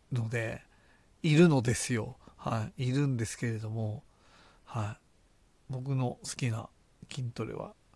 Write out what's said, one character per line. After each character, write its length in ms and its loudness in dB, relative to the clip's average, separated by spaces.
の 160 0
で、 340 -4
い 120 4
る 140 10
の 140 6
で 100 2
す 220 -2
よ。 240 -4
は 400 -4
い。 120 -2
い 40 0
る 140 2
ん 100 0
で 80 -2
す 140 -6
け 80 -4
れ 140 -2
ど 100 -6
も、 340 -4
は 320 -6
い。 40 -20
僕 240 -4
の 280 0
好 140 -10
き 140 0
な 180 -4
筋 200 -4
ト 160 -6
レ 80 -8
は、 180 -10